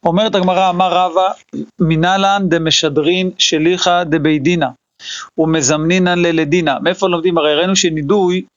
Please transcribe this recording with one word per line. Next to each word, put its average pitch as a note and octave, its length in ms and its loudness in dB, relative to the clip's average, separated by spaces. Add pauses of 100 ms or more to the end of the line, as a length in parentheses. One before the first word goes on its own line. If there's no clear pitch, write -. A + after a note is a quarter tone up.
אומרת G#3+ 280 0
הגמרא, F#3 360 2
אמר F3+ 220 0
רבא, F3+ 360 0 (520)
"מנלן F#3+ 680 0
דמשדרין D#3+ 880 0
שליחא F3 640 0
דבי D#3 340 0
דינא, D#3 300 0 (680)
ומזמנינן D#3+ 800 0
ללדינא". D#3+ 640 0
מאיפה F3+ 260 0
לומדים? E3+ 300 0
הרי D3+ 160 2
ראינו F#3 220 0
שנידוי, F3+ 680 0 (140)